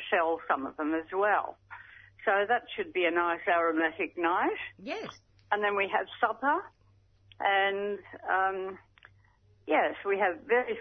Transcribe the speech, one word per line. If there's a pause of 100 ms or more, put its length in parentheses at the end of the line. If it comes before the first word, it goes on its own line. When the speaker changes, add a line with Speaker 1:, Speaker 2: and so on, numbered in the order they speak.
(120)
Speaker 1:
sell
some
of
them
as (100)
well. (680)
So (160)
that (120)
should
be
a
nice
aromatic
night. (200)
Speaker 2:
Yes. (460)
Speaker 1:
And
then
we
have (120)
supper, (800)
and, (300)
um, (880)
yes, (100)
we
have
very